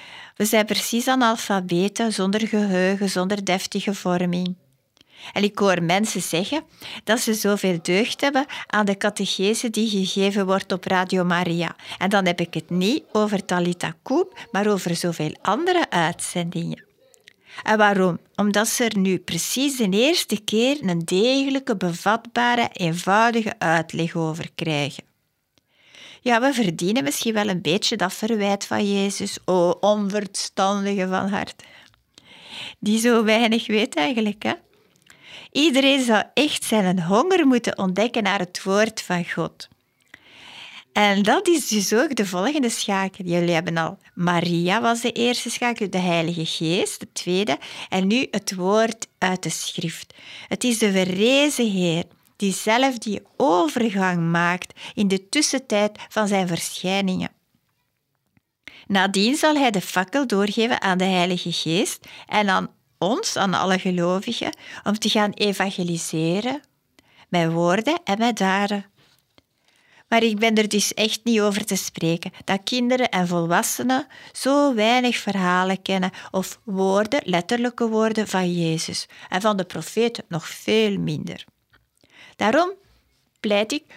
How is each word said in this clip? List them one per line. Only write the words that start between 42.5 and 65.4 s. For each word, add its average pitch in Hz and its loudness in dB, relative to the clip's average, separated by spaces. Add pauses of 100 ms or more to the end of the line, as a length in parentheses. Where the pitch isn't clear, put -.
schakel. 190 -4
Jullie 175 2
hebben 165 0
al, 165 -4 (160)
Maria 175 0
was 233 0
de 240 -2
eerste 240 -2
schakel, 233 -4
de 196 -2
Heilige 170 0
Geest, 170 -2
de - -14
tweede, 196 -2 (320)
en 190 0
nu 240 0
het 196 -4
woord 214 0 (100)
uit 185 -2
de 160 -4
schrift. - -8 (340)
Het - -6
is 240 0
de 214 2
verrezen 220 2
Heer 175 0 (320)
die 196 -2
zelf 247 2
die 208 -6 (160)
overgang 208 2
maakt 175 0 (140)
in 202 0
de 190 -2
tussentijd 226 0 (100)
van 214 0
zijn 190 2
verschijningen. 185 -2 (1600)
Nadien 196 2
zal 311 4
hij 269 4
de 190 0
fakkel 240 -2
doorgeven 208 0
aan 185 0
de 185 2
Heilige 180 0
Geest 165 -2 (200)
en 208 0
aan 185 0 (280)
ons, 262 -2
aan 190 0
alle 185 0
gelovigen, 185 -2 (260)
om 208 -2
te 214 -2
gaan 208 2
evangeliseren 190 -2 (680)